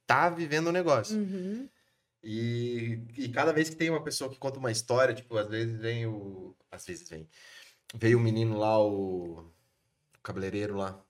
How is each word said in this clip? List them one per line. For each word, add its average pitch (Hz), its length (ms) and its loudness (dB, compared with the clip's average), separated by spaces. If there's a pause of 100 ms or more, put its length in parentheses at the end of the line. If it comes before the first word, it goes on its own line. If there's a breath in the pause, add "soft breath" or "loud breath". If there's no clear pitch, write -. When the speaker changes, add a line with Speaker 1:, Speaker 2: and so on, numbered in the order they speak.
Speaker 1:
tá 147 240 6
vivendo 165 380 0
o 170 40 2
negócio. 175 460 2
Speaker 2:
Uhum. 202 500 -6 (560)
Speaker 1:
E, 117 800 -2 (160)
e 127 100 -4
cada 147 240 2
vez 156 180 2
que 160 60 -12
tem 165 140 0
uma 156 120 0
pessoa 143 280 -6
que - 100 -14
conta 135 180 -4
uma 127 140 -2
história, 123 420 4
tipo, 113 240 -8
às 104 120 0
vezes 113 280 -2
vem 117 280 -4
o, 98 500 -10 (160)
às 90 140 -18
vezes 85 240 -12
vem, 80 180 -14 (680 loud breath)
veio 117 260 6
o - 20 4
menino 113 360 2
lá, 107 240 6
o, 92 580 0
o - 840 -20
cabeleireiro 98 540 -4
lá 98 200 -4 (120)